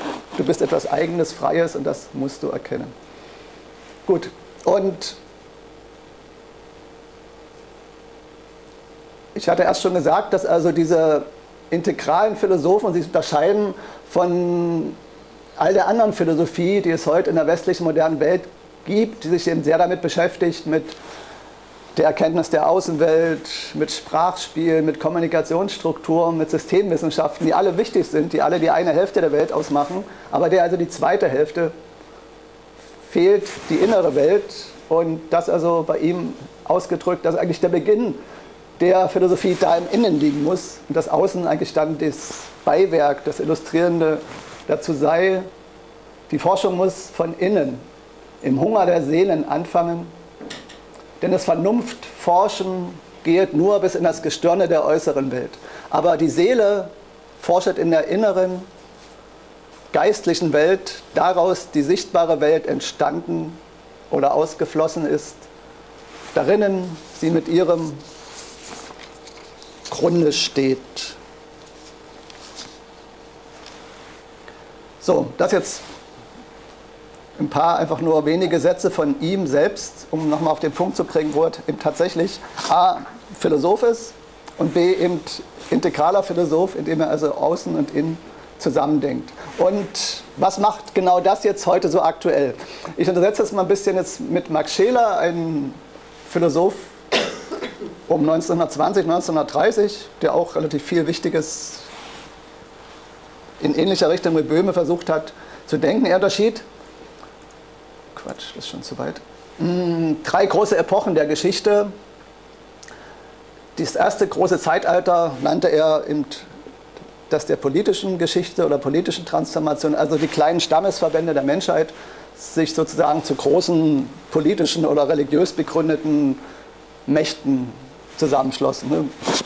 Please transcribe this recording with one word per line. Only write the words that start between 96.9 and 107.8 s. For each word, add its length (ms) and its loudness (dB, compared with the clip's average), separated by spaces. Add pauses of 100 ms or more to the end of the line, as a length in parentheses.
um 160 2
neunzehnhundertzwanzig, 840 2
neunzehnhundertdreißig, 1000 0 (140)
der 140 2
auch 200 0
relativ 280 -2
viel 240 0
Wichtiges 720 -4 (1800)
in 140 0
ähnlicher 340 4
Richtung 260 2
mit 120 2
Böhme 260 2
versucht 360 0
hat 240 -2 (320)
zu 120 -2
denken. 280 2
Er 100 2
unterschied, 460 2 (1500)